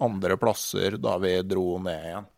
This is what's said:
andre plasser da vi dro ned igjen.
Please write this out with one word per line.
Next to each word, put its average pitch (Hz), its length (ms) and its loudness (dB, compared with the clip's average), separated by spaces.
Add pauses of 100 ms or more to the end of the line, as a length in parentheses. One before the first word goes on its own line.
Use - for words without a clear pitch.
andre 98 380 2
plasser 101 600 0
da 104 200 0
vi 92 240 2
dro 92 360 0
ned 85 260 -6
igjen. 92 220 -8 (120)